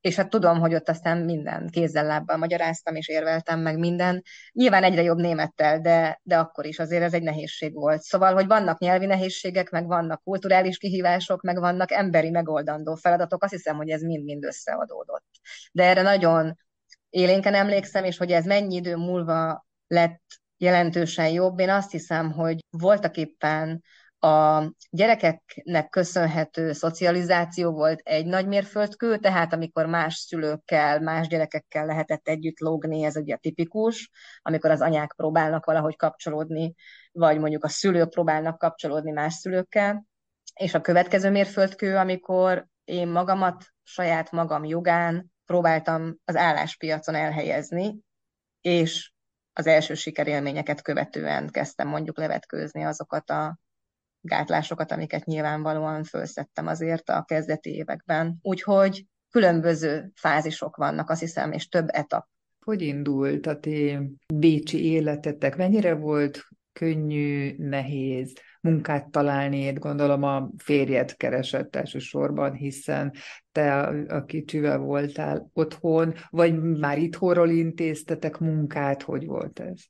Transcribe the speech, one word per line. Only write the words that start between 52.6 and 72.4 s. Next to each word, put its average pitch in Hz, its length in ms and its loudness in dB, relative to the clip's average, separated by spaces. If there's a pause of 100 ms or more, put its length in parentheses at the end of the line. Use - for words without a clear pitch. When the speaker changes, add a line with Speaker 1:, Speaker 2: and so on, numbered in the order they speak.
Speaker 1:
azokat 151 460 -8
a 151 280 -6 (720)
gátlásokat, 156 640 -2
amiket 160 340 -6
nyilvánvalóan 156 800 -4
fölszedtem 160 640 -8
azért 160 420 -4
a 151 140 0
kezdeti 156 520 -4
években. 165 640 -4
Úgyhogy 196 640 2 (240)
különböző 165 840 2
fázisok 160 600 -2
vannak, 156 340 -2
azt 165 100 -2
hiszem, 160 320 -4
és - 160 -8
több 170 220 0
etap. - 380 -4 (380)
Speaker 2:
Hogy 214 160 -2
indult 143 640 -2
a 147 140 -4
ti 147 400 -2 (340)
bécsi 156 500 2
életetek? 151 720 0
Mennyire 185 360 2
volt 147 500 -2 (280)
könnyű, 147 840 -2
nehéz 135 760 -4 (280)
munkát 147 480 0
találni? 139 480 0
Én 139 160 -2
gondolom, 143 500 0
a 139 340 -2
férjed 131 580 0
keresett 131 600 -4
elsősorban, 139 800 -4